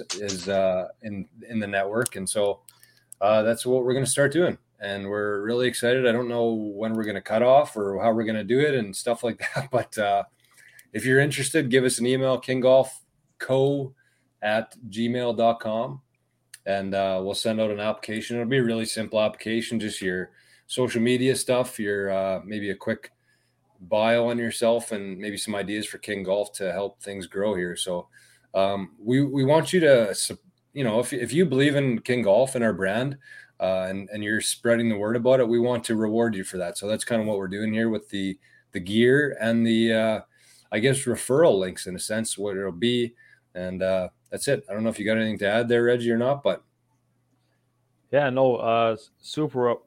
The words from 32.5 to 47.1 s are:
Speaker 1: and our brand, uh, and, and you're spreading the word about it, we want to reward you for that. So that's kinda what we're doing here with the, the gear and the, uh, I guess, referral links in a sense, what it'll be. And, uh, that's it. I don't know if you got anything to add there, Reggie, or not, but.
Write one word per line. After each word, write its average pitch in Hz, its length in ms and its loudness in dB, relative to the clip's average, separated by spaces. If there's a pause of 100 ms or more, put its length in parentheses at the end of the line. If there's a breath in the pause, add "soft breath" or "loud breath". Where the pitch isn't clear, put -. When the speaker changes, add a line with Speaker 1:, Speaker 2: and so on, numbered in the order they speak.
Speaker 1:
and 120 80 0
our 110 100 2
brand, 110 440 -2 (420 loud breath)
uh, 92 300 0
and, 98 220 -8
and 104 120 -8
you're 107 180 0
spreading 117 480 2
the 107 80 0
word 107 180 0
about 123 240 4
it, 120 80 4
we 117 120 4
want 117 260 0
to 117 100 0
reward 110 400 2
you 95 80 -6
for 95 140 -10
that. 87 200 -6
So 98 100 -6
that's 107 180 -2
kinda 113 200 0
what 107 120 -2
we're 95 100 -4
doing 104 260 -4
here 113 160 0
with 107 200 -4
the, 98 280 -4 (340 soft breath)
the 101 80 -6
gear 123 600 4
and 113 260 2
the, 113 280 4
uh, 110 280 2 (500 soft breath)
I 110 80 0
guess, 135 260 2
referral 127 520 4
links 92 300 -4
in 90 80 -8
a 87 40 -10
sense, 110 380 -4
what 98 180 -4
it'll 95 160 -4
be. 120 440 -2 (400 soft breath)
And, 92 260 -6
uh, 92 280 0 (200)
that's - 180 -8
it. 139 220 0
I 95 40 -8
don't 110 100 -4
know 113 60 0
if 110 100 -6
you 101 60 -4
got 110 120 0
anything 107 220 -2
to 101 100 0
add 117 180 2
there, 120 160 4
Reggie, 120 280 2
or 113 60 2
not, 120 260 0
but. 92 200 0 (1500)